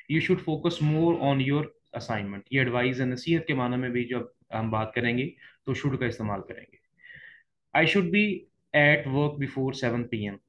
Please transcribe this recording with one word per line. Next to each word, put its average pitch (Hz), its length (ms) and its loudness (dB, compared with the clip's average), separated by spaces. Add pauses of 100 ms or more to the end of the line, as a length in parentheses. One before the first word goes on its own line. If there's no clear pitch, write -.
(120)
you 160 120 2
should 180 200 0
focus 160 380 -2
more 156 380 4
on 135 260 2
your 143 180 2 (320)
assignment, 101 460 -6 (100)
ये 135 80 2
एडवाइस 123 400 0
है, 131 60 0
नसीहत 160 420 0
के 147 60 0
मानों 123 220 0
में 127 140 -2
भी 123 140 0
जब 120 280 -6 (200)
हम 110 180 -2
बात 110 240 -2
करेंगे 123 400 -2 (320)
तो 131 80 -2
should 127 260 -2
का 123 60 -2
इस्तेमाल 107 340 -4
करेंगे। - 380 -16 (1000)
I 160 140 4
should 175 220 2
be 208 360 0 (280)
at 147 380 4
work 147 320 0
before 135 260 -2 (120)
seven 120 300 -2
P 104 160 -4
M, 101 80 -10 (100)